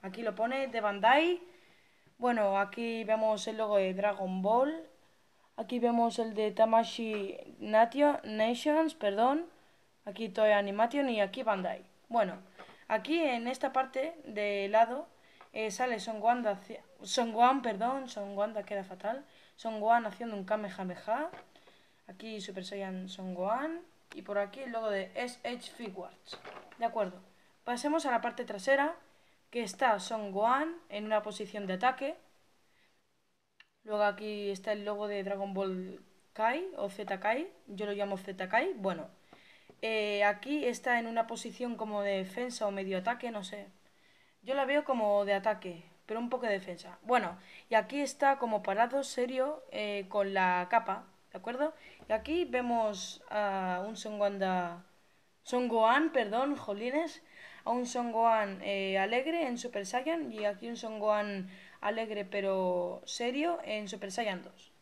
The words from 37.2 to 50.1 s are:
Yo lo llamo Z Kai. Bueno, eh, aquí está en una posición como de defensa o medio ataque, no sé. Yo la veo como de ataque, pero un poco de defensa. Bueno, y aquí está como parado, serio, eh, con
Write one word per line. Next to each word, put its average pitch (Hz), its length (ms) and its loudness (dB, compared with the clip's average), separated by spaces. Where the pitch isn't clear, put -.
Yo 208 180 -8
lo 202 60 -4
llamo 202 260 -4
Z 190 320 -8
Kai. 302 240 2
Bueno, 185 360 -4
eh, 208 400 0
aquí 240 420 0
está 240 320 0
en 233 80 -2
una 226 220 0
posición 233 480 -6
como 208 260 -4
de 202 160 0
defensa 240 480 -4
o 202 60 0
medio 190 260 -4
ataque, 233 320 -4
no 214 140 -8
sé. 202 240 -12
Yo 254 140 -4
la 277 100 2
veo 294 180 2
como 214 400 2
de 196 120 2
ataque, 190 480 -2
pero 220 120 -4
un 240 120 -4
poco 247 160 -2
de 208 60 2
defensa. 185 500 -8
Bueno, 214 340 2
y 226 60 2
aquí 220 260 2
está 277 380 4
como 214 240 0
parado, 233 400 2
serio, 262 680 -2
eh, 208 380 -4
con 196 240 0